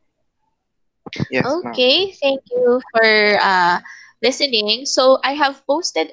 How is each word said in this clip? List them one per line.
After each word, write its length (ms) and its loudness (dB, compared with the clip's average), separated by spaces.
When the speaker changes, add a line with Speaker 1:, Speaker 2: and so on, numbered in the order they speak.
Speaker 1:
Yes, 160 -2
ma'am. 240 -4
Speaker 2:
Okay, 480 0
thank 320 -2
you 320 0
for, 160 4
uh, 400 2
listening. 640 -2
So, 320 4
I 160 -2
have 320 -2
posted 440 -4